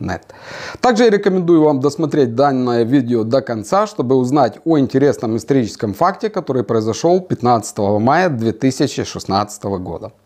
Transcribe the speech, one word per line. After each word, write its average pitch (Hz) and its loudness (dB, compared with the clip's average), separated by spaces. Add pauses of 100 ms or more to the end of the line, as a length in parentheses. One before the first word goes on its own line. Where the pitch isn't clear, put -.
нет. 95 -8 (560)
Также 240 4
я 226 6
рекомендую 185 4
вам 147 4
досмотреть 143 0
данное 127 2
видео 120 0
до 120 0
конца, 131 -2
чтобы 135 -2
узнать 127 0
о 160 2
интересном 123 0
историческом 110 -2
факте, 196 -2
который 135 -4
произошёл 117 0
пятнадцатого 110 -2
мая 147 2
две 113 -2
тысячи 131 -2
шестнадцатого 98 -6
года. 90 -10 (140)